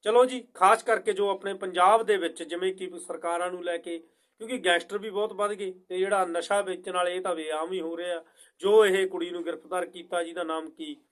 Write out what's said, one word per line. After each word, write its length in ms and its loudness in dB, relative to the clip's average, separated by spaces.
ਚਲੋ 200 8
ਜੀ, 160 -2
ਖਾਸ 280 6
ਕਰਕੇ 300 0
ਜੋ 180 0
ਆਪਣੇ 240 -4
ਪੰਜਾਬ 520 4
ਦੇ 100 4
ਵਿੱਚ 260 -4
ਜਿਵੇਂ 320 -4
ਕਿ 240 -10
ਸਰਕਾਰਾਂ 520 -4
ਨੂੰ 140 -10
ਲੈ 120 -2
ਕੇ, 220 -8
ਕਿਉਂਕਿ 600 -12
ਗੈਂਗਸਟਰ 400 0
ਵੀ 120 -8
ਬਹੁਤ 220 -4
ਵੱਧ 200 -2
ਗਏ 180 -8
ਤੇ 100 -6
ਜਿਹੜਾ 280 2
ਨਸ਼ਾ 340 -2
ਵੇਚਣ 320 -6
ਵਾਲੇ, 220 0
ਇਹ 60 -4
ਤਾਂ 140 -2
ਬੇਆਮ 380 -4
ਹੀ 80 -4
ਹੋ 160 -6
ਰਿਹਾ। 260 -6
ਜੋ 240 8
ਇਹ 220 4
ਕੁੜੀ 220 -6
ਨੂੰ 160 -8
ਗ੍ਰਿਫਤਾਰ 400 -6
ਕੀਤਾ, 360 -6
ਜਿਹਦਾ 200 -6
ਨਾਮ 280 -6
ਕੀ 260 -12